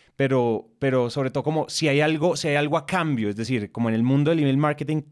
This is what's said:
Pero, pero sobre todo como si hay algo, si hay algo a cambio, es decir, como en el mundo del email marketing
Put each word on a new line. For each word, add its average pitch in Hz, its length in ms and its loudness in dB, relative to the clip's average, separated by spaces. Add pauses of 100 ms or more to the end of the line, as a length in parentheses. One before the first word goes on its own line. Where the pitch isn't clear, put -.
(160)
Pero, 120 640 0
pero 127 300 0
sobre 131 200 -2
todo 135 140 -4
como 156 240 -2
si - 220 -2
hay 139 100 4
algo, 156 380 2
si 165 100 -4
hay 143 80 0
algo 147 220 0
a 147 80 -4
cambio, 147 440 0
es 101 60 -4
decir, 110 360 -4
como 117 180 -2
en 113 60 0
el 113 80 2
mundo 139 280 2
del 165 80 2
email 139 180 2
marketing 147 440 -2 (100)